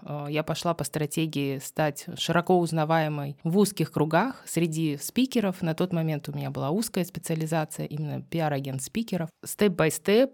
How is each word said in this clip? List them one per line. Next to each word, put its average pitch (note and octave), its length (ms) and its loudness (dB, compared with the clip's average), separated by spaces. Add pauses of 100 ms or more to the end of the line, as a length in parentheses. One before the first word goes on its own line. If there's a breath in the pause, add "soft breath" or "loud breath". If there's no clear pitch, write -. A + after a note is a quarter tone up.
э, D3 280 -8
я D#3 140 0
пошла E3 300 -2
по D3+ 120 -4
стратегии D3 720 -2
стать - 460 -2 (120)
широко E3+ 400 4
узнаваемой D#3 880 0
в E3+ 140 2
узких G3 340 2
кругах D#3+ 560 2
среди D#3+ 500 0
спикеров. A3+ 640 0
На E3 140 0
тот F3+ 180 0
момент D#3+ 360 -2
у - 20 -8
меня C#3+ 180 -6
была C#3 220 -2
узкая G3 320 0
специализация, D#3+ 840 -4
именно D3 360 -6
пиар-агент C#3 600 -2
спикеров. F#3+ 480 -4 (160)
Step G3+ 300 2
by D#3+ 140 4
step A3 440 4